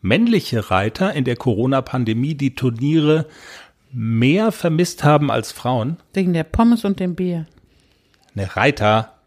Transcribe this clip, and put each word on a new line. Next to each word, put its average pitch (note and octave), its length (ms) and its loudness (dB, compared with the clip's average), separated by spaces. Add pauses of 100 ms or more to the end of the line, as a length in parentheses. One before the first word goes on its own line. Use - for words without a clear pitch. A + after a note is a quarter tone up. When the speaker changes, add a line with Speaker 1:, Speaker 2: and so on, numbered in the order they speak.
Speaker 1:
männliche D#3+ 680 0
Reiter G#2+ 420 0
in C#3+ 120 -2
der B2 120 -2
Corona-Pandemie B2+ 960 -2
die C#3 200 -2
Turniere D3+ 720 0 (680)
mehr B2 580 2
vermisst E3+ 520 -2
haben D3 260 4
als A2+ 220 -2
Frauen? B2+ 460 -4 (160)
Speaker 2:
Wegen F#3 180 0
der D#3+ 120 0
Pommes A#3 420 2
und G3+ 120 -2
dem F3+ 160 -4
Bier. F3 300 -4 (920)
Speaker 1:
Ne, G2 220 -6
Reiter. A2 560 2 (140)